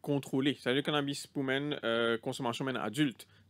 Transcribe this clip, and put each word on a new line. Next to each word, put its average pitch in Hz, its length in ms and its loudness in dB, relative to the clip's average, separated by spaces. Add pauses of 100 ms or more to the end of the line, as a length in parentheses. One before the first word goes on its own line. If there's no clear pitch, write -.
contrôlé. 139 580 0
C'est-à-dire 127 220 2
le 139 60 -2
cannabis 143 400 0
pour 143 180 -4
mener, 139 400 0
euh, 117 320 2
consommation 127 480 -4
mène 131 140 -2
adulte. 123 480 0 (240)